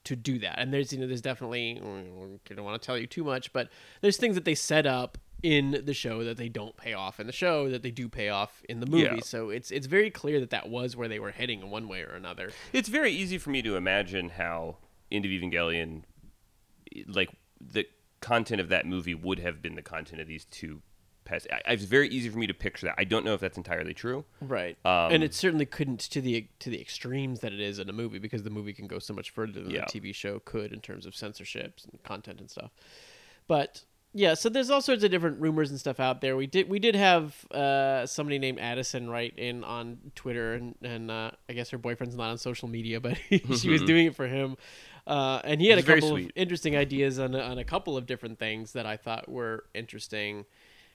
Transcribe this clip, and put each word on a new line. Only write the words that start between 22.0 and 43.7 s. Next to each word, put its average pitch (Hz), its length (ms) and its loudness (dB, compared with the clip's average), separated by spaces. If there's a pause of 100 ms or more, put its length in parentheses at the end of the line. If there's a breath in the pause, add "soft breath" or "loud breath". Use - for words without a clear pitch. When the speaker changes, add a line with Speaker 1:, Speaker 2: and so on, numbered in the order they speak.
Speaker 2:
easy 120 200 -2
for 110 100 -4
me 117 80 2
to 82 80 6
picture - 320 -4
that. 80 100 -2
I 95 60 2
don't 104 220 2
know 107 100 2
if 92 60 -2
that's 92 180 -2
entirely 85 360 -4
true. 131 300 -6 (160)
Speaker 1:
Right. 104 440 -4
Speaker 2:
Um, 90 280 6
Speaker 1:
And 160 120 6
it 151 100 -2
certainly 156 320 2
couldn't 135 340 -4
to - 200 -4
the, 117 260 -2 (140)
to 123 100 -10
the 110 100 -6
extremes 127 600 -6
that 110 120 -6
it 101 80 -6
is 101 200 -4
in 98 80 -6
a 98 40 -8
movie, 107 280 -6
because 107 240 -6
the 107 60 -8
movie 104 220 -8
can 98 140 -14
go 90 140 -8
so - 120 -10
much 101 180 -10
further 110 300 -6
than 92 120 -8
Speaker 2:
Yeah. - 140 -4
Speaker 1:
the - 40 -
T 110 80 -10
V 98 140 -10
show 101 260 -6
could 110 340 -8
in 107 80 -12
terms 98 240 -14
of 92 120 -16
censorships - 680 -12
and - 200 -20
content 98 340 -12
and 98 100 -18
stuff. - 220 -14 (800 loud breath)
But 143 340 0 (320)
yeah, 196 200 6
so 233 160 0
there's 254 200 2
all 277 120 6
sorts 240 220 4
of 196 60 6
different 165 300 2
rumors 156 300 2
and 139 100 -6
stuff 135 180 -4
out 131 220 2
there. 131 160 2
We 135 100 0
did, 185 220 2
we 196 100 0
did 214 160 6
have, 180 560 6
uh, 135 560 4
somebody 147 320 -2
named 131 220 0
Addison 120 480 -2
write 120 300 -2
in 120 260 -4
on 117 340 -6 (160)
Twitter, 117 380 -4
and, 120 300 -6
and, 113 280 -6
uh, 113 200 -4 (180)
I 123 60 -10
guess 120 160 -6
her 127 80 -6
boyfriend's 120 360 -4
not 117 160 -4
on 117 60 -4
social 120 320 -6
media, 113 320 -4
but 120 220 0
<laughs> - 80 -16
she 196 180 8
was 123 160 2
Speaker 2:
Mm-hmm. 160 220 6